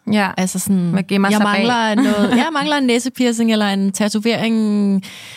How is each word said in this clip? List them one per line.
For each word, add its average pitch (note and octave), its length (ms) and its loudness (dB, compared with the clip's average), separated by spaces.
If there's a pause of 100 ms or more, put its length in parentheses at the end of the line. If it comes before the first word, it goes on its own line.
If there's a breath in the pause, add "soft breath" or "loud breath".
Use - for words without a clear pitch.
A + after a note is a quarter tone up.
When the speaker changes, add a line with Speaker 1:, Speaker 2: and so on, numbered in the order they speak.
(120)
Speaker 1:
Ja. G#3 240 2
Speaker 2:
Altså F#3 220 -2
sådan, F3+ 340 0
Speaker 1:
Man F#3+ 160 0
gemmer G3+ 200 2
Speaker 2:
jeg G#3 80 2
Speaker 1:
sig G#3 80 2
bag. G#3 80 2
Speaker 2:
mangler A3 420 0
noget, A3 400 2
Speaker 1:
<laughs> - 20 4
Speaker 2:
jeg C#4 160 2
mangler D4 240 0
en C#4 100 0
næsepiercing A#3 680 0
eller G#3+ 160 2
en G3 240 0
tatovering. G#3 1080 0 (340 loud breath)